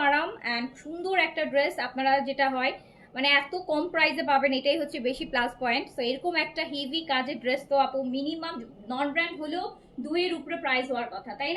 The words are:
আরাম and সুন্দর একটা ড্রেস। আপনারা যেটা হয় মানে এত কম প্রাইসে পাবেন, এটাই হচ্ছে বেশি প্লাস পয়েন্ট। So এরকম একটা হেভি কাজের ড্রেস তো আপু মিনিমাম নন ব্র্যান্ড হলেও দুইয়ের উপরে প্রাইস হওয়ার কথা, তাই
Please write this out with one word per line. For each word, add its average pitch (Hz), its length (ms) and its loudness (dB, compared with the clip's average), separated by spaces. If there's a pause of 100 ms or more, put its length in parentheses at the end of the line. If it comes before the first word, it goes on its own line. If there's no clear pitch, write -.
আরাম 302 260 4 (240)
and 240 120 -2 (160)
সুন্দর 349 320 -4 (120)
একটা 320 160 -2 (100)
ড্রেস। 285 220 4 (120)
আপনারা 262 260 2 (180)
যেটা 277 260 2
হয় 254 180 0 (420)
মানে 269 120 2 (120)
এত - 120 -6 (180)
কম 311 140 2 (100)
প্রাইসে 311 360 2
পাবেন, 269 300 4
এটাই 285 200 2
হচ্ছে 294 180 -6 (100)
বেশি 269 240 -4
প্লাস 247 180 0 (120)
পয়েন্ট। 254 320 0
So - 60 -4 (100)
এরকম 302 240 -2 (100)
একটা 311 180 -6 (100)
হেভি 285 280 -4 (120)
কাজের 254 300 0
ড্রেস 254 280 0
তো 277 60 4 (100)
আপু 269 120 -2 (160)
মিনিমাম 320 400 -4 (380)
নন 269 220 0
ব্র্যান্ড 330 280 0
হলেও 330 220 -4 (420)
দুইয়ের 339 320 0
উপরে 330 260 -6
প্রাইস 254 280 2
হওয়ার 240 220 -2
কথা, 196 160 -10 (100)
তাই 294 160 -2